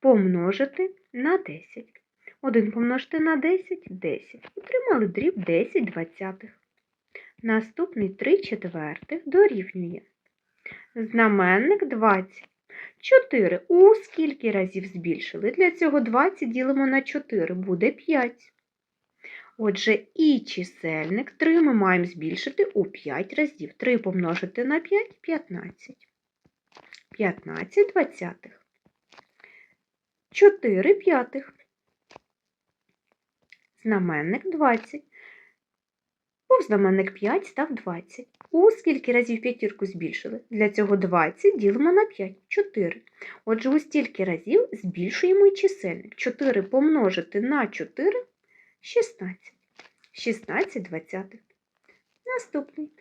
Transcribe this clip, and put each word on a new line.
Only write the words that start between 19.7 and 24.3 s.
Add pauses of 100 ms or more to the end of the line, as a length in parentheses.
і
чисельник
три
ми
маємо
збільшити
у
п'ять
разів.
Три
помножити